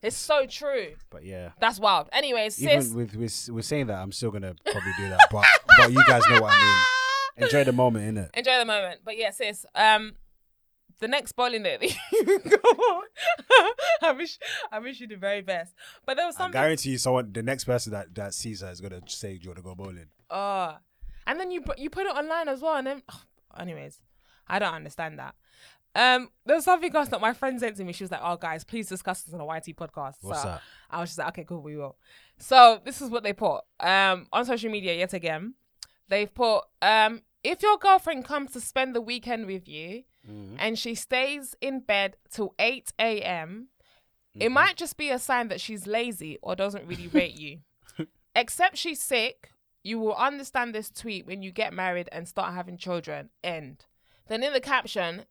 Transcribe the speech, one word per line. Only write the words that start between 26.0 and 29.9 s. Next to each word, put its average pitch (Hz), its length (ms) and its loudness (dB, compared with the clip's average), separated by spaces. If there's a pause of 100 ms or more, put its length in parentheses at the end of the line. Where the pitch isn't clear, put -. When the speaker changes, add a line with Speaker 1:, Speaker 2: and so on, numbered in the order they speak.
Speaker 1:
there 285 100 4
was 330 100 0
something 359 300 4
else 294 140 2
that 220 100 -2
my 220 140 0
friend 262 260 -4
sent 226 180 -4
to 196 60 -8
me. 175 100 -10
She 185 100 -10
was 180 80 -10
like, 165 120 -8
"Oh, 175 140 -2
guys, 160 260 -8
please 220 240 -8
discuss 185 360 -8
this 156 100 -18
on 175 80 -12
a 147 40 -10
Y 160 140 -6
T 160 140 -16
podcast." 143 480 -12